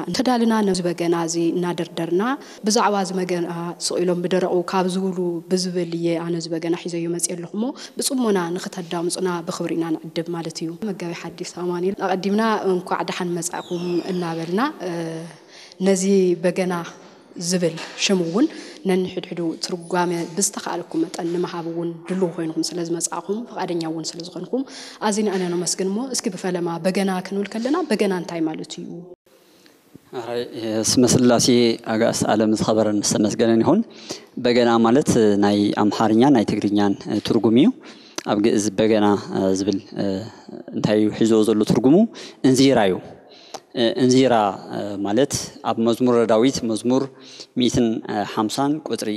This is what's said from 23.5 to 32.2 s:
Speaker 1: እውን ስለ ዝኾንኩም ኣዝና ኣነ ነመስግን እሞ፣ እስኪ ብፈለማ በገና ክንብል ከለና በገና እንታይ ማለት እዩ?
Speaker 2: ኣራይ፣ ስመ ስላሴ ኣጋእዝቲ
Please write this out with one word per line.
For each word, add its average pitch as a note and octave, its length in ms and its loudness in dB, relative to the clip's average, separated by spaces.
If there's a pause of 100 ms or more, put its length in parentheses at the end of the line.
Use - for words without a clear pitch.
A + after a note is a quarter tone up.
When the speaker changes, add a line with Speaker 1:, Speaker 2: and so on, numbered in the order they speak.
Speaker 1:
እውን D#3+ 200 -6
ስለ E3+ 160 -10
ዝኾንኩም F3+ 420 -6 (380)
ኣዝና G#3+ 280 0
ኣነ F#3 200 -2
ነመስግን F3 380 -2
እሞ፣ G3 120 -2 (100)
እስኪ - 200 -6
ብፈለማ F3+ 400 -4 (100)
በገና F#3 400 0
ክንብል G3 300 -4
ከለና B3 340 -2
በገና G#3+ 320 0
እንታይ E3+ 260 -6
ማለት D#3+ 320 -4
እዩ? F3 140 -12 (1300)
Speaker 2:
ኣራይ፣ A#2+ 280 -6 (420)
ስመ B2+ 240 4
ስላሴ A#2+ 400 4 (380)
ኣጋእዝቲ A2+ 420 0